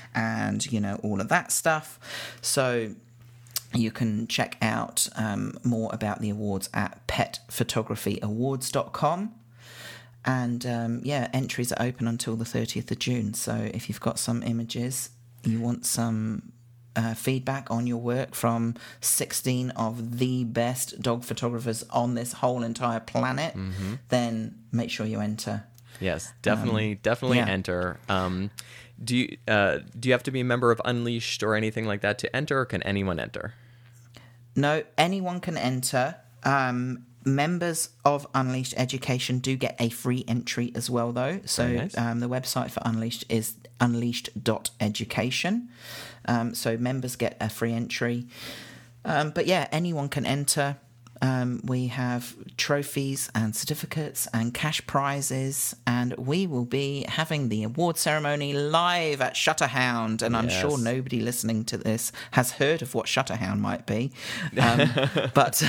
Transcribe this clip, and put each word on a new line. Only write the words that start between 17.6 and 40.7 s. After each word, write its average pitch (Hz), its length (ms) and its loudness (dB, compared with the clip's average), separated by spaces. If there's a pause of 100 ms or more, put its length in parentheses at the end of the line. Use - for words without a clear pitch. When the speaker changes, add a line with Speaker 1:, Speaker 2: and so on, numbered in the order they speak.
Speaker 1:
on 117 160 0
your 120 120 0
work 120 360 -2
from 117 400 2 (260)
sixteen - 720 0
of 117 460 -2
the 127 260 2
best 117 560 -2
dog 120 240 0
photographers 117 680 -2
on 120 240 2
this 120 200 -4
whole 127 280 2
entire 117 380 -2
planet, 131 540 -2
Speaker 2:
Mm-hmm. 95 400 -4 (140)
Speaker 1:
then 113 500 0 (140)
make 117 180 2
sure 110 160 -4
you 107 140 -2
enter. 107 440 -2 (360)
Speaker 2:
Yes, 90 320 -2 (100)
definitely, 107 500 2
Speaker 1:
Um, 101 100 -6
Speaker 2:
definitely 120 360 4
Speaker 1:
yeah. 113 100 4
Speaker 2:
enter. 90 500 0 (100)
Um, 92 420 0 (520)
do 120 140 0
you, - 200 0 (100)
uh, 98 320 4 (200)
do 120 100 -2
you 127 40 8
have 123 120 4
to 131 80 -4
be 131 80 0
a 123 40 0
member 123 280 6
of 110 120 0
Unleashed 120 600 -2
or 107 100 4
anything 110 320 0
like 104 140 0
that 104 180 2
to - 180 -2
enter, 143 220 0
or 127 80 2
can - 160 -2
anyone 95 380 0
enter? - 340 -6 (1000)
Speaker 1:
No, 147 260 4 (140)
anyone 180 440 2
can 165 160 -4
enter. 127 600 0 (260)
Um, 127 640 2 (200)
members 160 680 2 (140)
of 143 300 4
Unleashed 131 420 0
Education 127 600 0
do 131 180 0
get 127 220 -2
a 117 100 2
free 123 380 -2
entry 120 480 0